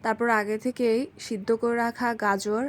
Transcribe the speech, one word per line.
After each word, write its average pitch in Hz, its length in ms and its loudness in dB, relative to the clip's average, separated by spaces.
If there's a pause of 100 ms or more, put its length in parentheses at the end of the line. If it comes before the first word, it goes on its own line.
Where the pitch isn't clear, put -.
তারপর 226 280 0
আগে 214 280 2
থেকেই 240 420 0 (200)
সিদ্ধ 208 320 -6
করে 233 240 2
রাখা 233 380 0
গাজর 208 560 0